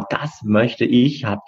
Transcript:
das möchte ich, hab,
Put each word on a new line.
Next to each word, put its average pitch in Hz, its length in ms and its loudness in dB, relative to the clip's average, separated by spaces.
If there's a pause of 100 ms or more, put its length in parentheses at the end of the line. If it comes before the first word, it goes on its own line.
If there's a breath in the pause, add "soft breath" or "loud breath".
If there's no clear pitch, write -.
das - 360 -6
möchte 113 400 2
ich, 123 400 2
hab, 101 220 -6